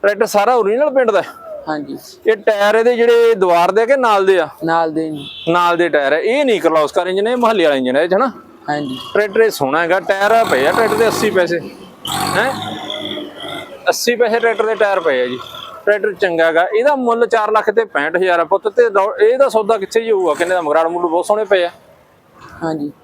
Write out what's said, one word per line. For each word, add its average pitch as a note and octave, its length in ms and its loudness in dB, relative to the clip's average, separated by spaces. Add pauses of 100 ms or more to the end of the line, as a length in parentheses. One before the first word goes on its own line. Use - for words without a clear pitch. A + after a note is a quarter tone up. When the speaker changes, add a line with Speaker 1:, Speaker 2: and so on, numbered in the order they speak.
Speaker 1:
ਟਰੈਕਟਰ G3+ 240 2
ਸਾਰਾ G#3+ 300 2
origignal A#3 340 0
ਪਿੰਡ B3+ 220 2
ਦਾ F#3+ 100 2
ਹੈ? - 60 -6 (420)
Speaker 2:
ਹਾਂਜੀ। C#3+ 280 -8 (300)
Speaker 1:
ਇਹ A3 100 2
ਟਾਇਰ G#3 380 2
ਇਹਦੇ A#3 200 2
ਜਿਹੜੇ A#3 400 4
ਦੀਵਾਰ F3+ 360 2
ਦੇ G#3 100 2
ਆ A#3 40 2
ਕਿ C4+ 120 2
ਨਾਲ G#3+ 280 2
ਦੇ F#3+ 140 4
ਆ? D#3 80 -2 (160)
Speaker 2:
ਨਾਲ E3 300 0
ਦੇ D#3+ 160 -4
ਜੀ। D3 180 -12 (220)
Speaker 1:
ਨਾਲ E3+ 280 2
ਦੇ E3+ 120 2
ਟਾਇਰ D3 240 2
ਹੈ। D#3+ 60 0
ਇਹ C4+ 260 0
ਨਹੀਂ G#3+ 160 0
ਕਰਲੋਸਕਰ D#3+ 460 0
ਇੰਜਨ, G3 200 0
ਇਹ B3 100 0
ਮੁਹੱਲੇ A3 260 2
ਵਾਲਾ D3 120 2
ਇੰਜਨ B2+ 200 -2
ਹੈ D3 60 2
ਇਹ F3 80 0
'ਚ, F3+ 40 2
ਹਨਾ? A#3 180 0 (380)
Speaker 2:
ਹਾਂਜੀ। D3 300 -6 (140)
Speaker 1:
ਟਰੈਕਟਰ G#3 280 0
ਇਹ A3 80 4
ਸੋਹਣਾ C#3+ 320 -2
ਹੈਗਾ, F3 180 0
ਟਾਇਰ G3 320 0
ਆ A3+ 120 4
ਪਏ C#3 240 2
ਆ - 40 2
ਟਰੈਕਟਰ G#3+ 240 0
ਦੇ A3 120 2
ਅੱਸੀ G#3+ 220 -2
ਪੈਸੇ, F3 300 0 (520)
ਹੈਂ? G#3+ 400 -2 (1400)
ਅੱਸੀ A#3+ 260 -2
ਪੈਸੇ A3+ 240 0
ਟਰੈਕਟਰ A3+ 260 0
ਦੇ A3 100 -2
ਟਾਇਰ G3+ 240 0
ਪਏ C#3+ 220 0
ਆ B2 40 0
ਜੀ। B2 140 -6 (460)
ਟਰੈਕਟਰ G#3 280 0
ਚੰਗਾ E3+ 320 0
ਹੈਗਾ। E3 220 2 (100)
ਇਹਦਾ C#4 180 2
ਮੁੱਲ A#3 320 0
ਚਾਰ G#3+ 240 0
ਲੱਖ G#3+ 180 2
ਤੇ G#3+ 160 0
ਪੈਂਹਠ D#3 300 -4
ਹਜ਼ਾਰ F3+ 240 2
ਆ E3+ 40 2
ਪੁੱਤ। F#3 240 0
ਤੇ A#3 220 2
ਦੌ-, G3+ 320 0
ਇਹਦਾ B3 280 4
ਸੌਦਾ G#3+ 280 0
ਕਿੱਥੇ G3 240 -4
ਜੀ A3+ 100 -2
ਹੋਊਗਾ? F3+ 220 2
ਕਿੰਨੇ E3+ 220 -2
ਦਾ? F3 60 0
ਮਗਰਾੜ D#3+ 260 2
ਮੁੱਲ F3 180 -2
ਬਹੁਤ E3+ 200 0
ਸੋਹਣੇ G#3+ 180 0
ਪਏ F#3+ 220 2
ਆ। F3 60 -6 (920)
Speaker 2:
ਹਾਂਜੀ। D3+ 280 -6 (120)